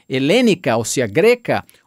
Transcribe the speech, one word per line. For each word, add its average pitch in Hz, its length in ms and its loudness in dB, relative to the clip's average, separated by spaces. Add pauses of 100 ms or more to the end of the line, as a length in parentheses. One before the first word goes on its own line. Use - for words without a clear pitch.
ellenica, 143 720 0
ossia 120 260 -4
greca, 151 580 0 (240)